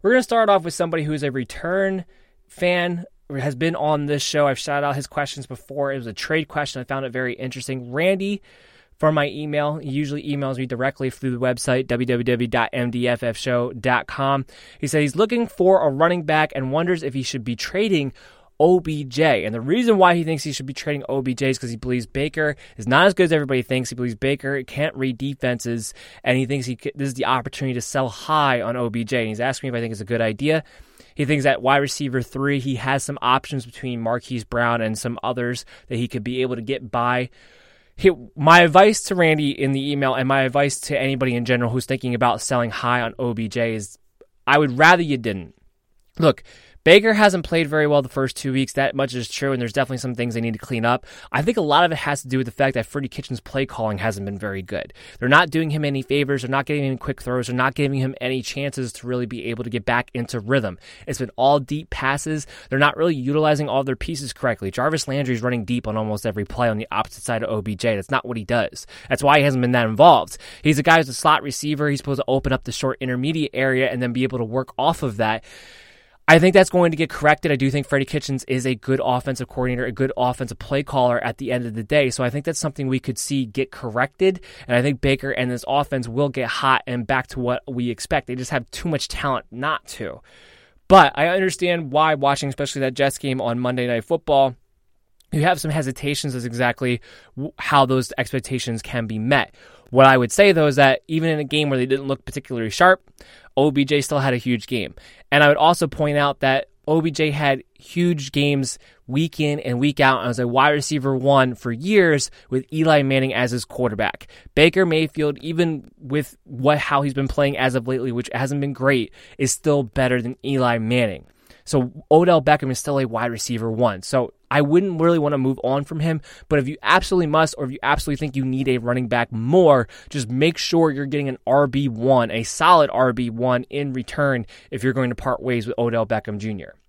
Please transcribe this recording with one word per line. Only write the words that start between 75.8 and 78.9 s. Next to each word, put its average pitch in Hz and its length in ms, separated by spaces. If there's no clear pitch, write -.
I 165 60
think 180 160
that's 190 160
going 175 220
to 160 40
get 156 140
corrected. 151 420
I 143 40
do 135 160
think 139 160
Freddie 139 180
Kitchens 139 420
is 127 200
a 127 80
good 131 280